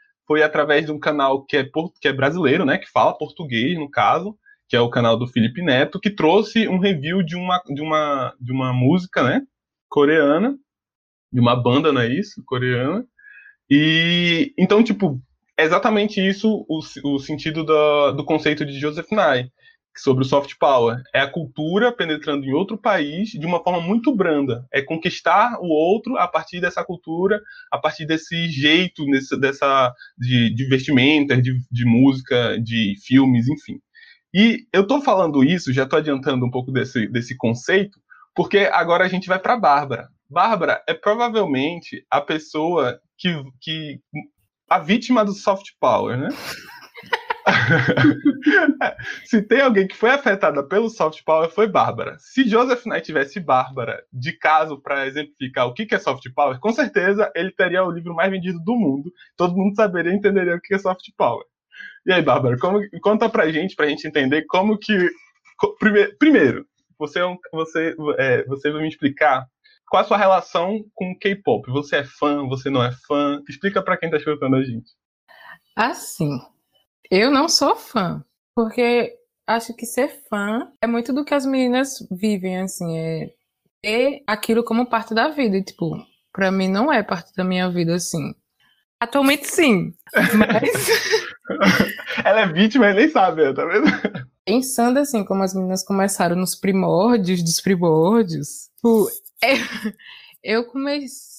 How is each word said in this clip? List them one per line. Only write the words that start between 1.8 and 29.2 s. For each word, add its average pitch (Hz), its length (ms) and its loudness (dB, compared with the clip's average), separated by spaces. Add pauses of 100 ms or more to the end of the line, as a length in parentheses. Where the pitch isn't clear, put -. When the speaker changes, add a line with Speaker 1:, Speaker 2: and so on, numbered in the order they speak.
Speaker 1:
que - 60 -2
é 139 60 0
brasileiro, 147 520 0
né, 151 140 0
que - 120 -14
fala 127 260 2
português, 147 600 -4
no 151 120 -10
caso, 151 460 0 (320)
que - 80 0
é 120 40 4
o 120 100 2
canal 117 280 2
do 123 80 -4
Felipe 123 360 -2
Neto, 151 380 0
que 208 100 -2
trouxe 202 580 2
um 180 100 0
review 180 440 0
de 165 140 -4
uma, 180 300 -4
de 139 160 -8
uma, 151 580 -2
de 123 120 -8
uma 127 200 -2
música, 147 500 2
né, 156 200 2 (460)
coreana, 156 680 2 (760)
de 123 80 0
uma 120 160 4
banda, 127 360 2
não 131 80 2
é 117 80 0
isso? 151 360 -6
Coreana. 127 600 -2 (680)
E, 165 880 2
então, 202 240 4
tipo, 196 380 0 (380)
é 156 60 4
exatamente 202 600 0
isso 196 420 0
o, 160 120 -4 (240)
o 143 140 -2
sentido 156 460 -6
da, 147 480 4
do 147 120 -6
conceito 151 400 0
de 139 140 -10
Joseph 151 320 -6
Nye, 143 400 2 (460)
sobre 131 280 2
o - 20 -6
soft 143 320 0
power. 123 440 2 (120)
É 135 60 2
a 135 100 0
cultura 170 640 -2
penetrando 151 540 -4
em 135 60 -2
outro 196 260 -2
país 180 520 -2
de 156 140 -10
uma 170 180 -2
forma 180 180 -2
muito 226 340 0
branda. 143 580 0
É 139 80 0
conquistar 175 800 0
o 175 80 -6
outro 185 480 0
a 180 100 0
partir 165 340 -6
dessa 175 220 -4
cultura, 180 580 -4 (300)
a 143 80 -4
partir 156 280 -4
desse 165 420 -4
jeito, 156 560 2
nesse, 135 340 0